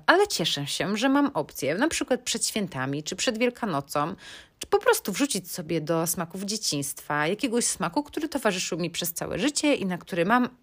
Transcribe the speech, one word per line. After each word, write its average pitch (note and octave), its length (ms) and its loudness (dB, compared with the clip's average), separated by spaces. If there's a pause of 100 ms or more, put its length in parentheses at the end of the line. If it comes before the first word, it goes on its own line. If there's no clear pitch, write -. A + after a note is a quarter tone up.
ale F#4+ 220 8
cieszę C#3+ 380 0
się, F3 300 -2
że A#3 120 2
mam C#4 260 4
opcję, D3 400 -2
na B3+ 140 2
przykład B3 320 0
przed - 260 -2
świętami, C#3 560 -2
czy F#3 140 -6
przed A3 220 0
Wielkanocą, F3+ 760 0 (440)
czy - 80 -12
po G4+ 120 4
prostu G#4 340 2
wrzucić G#3 380 -2
sobie E3 300 -2
do E3 260 0
smaków F3 380 -4
dzieciństwa, D3+ 840 -2
jakiegoś G#3+ 380 0
smaku, E3+ 380 0
który D4+ 260 -6
towarzyszył A#3 500 -2
mi E3 120 -2
przez E3+ 220 -6
całe - 260 -6
życie D4 360 2
i G3 120 -2
na F3+ 120 -4
który E3+ 260 -2
mam A#3+ 240 4 (140)